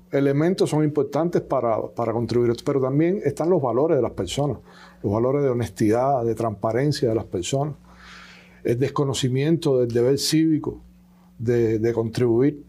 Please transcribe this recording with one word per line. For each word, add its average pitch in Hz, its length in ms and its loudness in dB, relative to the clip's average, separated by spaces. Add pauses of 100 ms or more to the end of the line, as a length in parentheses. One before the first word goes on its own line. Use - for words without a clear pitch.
(120)
elementos 143 580 2
son 151 160 2
importantes 151 560 0
para, 110 460 -2
para 113 260 -4
contribuir, 117 400 0 (100)
pero 139 160 0
también 151 460 0
están 151 240 -2
los 175 120 2
valores 135 360 2
de 120 60 2
las 104 80 -2
personas, 110 480 -4 (440)
los 101 80 -2
valores 131 320 0
de 139 60 2
honestidad, 120 760 0
de 113 120 -2
transparencia 113 760 -2
de 110 60 2
las 104 100 -2
personas, 139 500 -4 (880)
el 120 160 0
desconocimiento 139 1000 0
del 120 100 2
deber 120 280 2
cívico 156 640 0 (600)
de, 117 400 2
de 117 140 0
contribuir 120 760 0